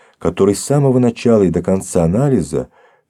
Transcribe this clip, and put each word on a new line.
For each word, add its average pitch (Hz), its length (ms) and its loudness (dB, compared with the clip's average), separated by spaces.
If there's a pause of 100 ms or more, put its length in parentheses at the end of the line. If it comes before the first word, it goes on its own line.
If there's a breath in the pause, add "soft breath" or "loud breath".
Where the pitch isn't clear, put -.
(180 soft breath)
который 98 380 0
с - 80 -10
самого 135 360 2
начала 117 440 2
и 90 60 2
до 82 120 -2
конца 92 420 -2
анализа 85 680 -2 (400 soft breath)